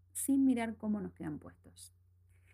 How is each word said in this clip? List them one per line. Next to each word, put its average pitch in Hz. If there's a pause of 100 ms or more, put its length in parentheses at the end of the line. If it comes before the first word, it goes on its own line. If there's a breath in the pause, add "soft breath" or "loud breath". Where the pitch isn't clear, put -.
(120)
sin 269
mirar 233
cómo 208
nos 180
quedan 151
puestos. - (600 soft breath)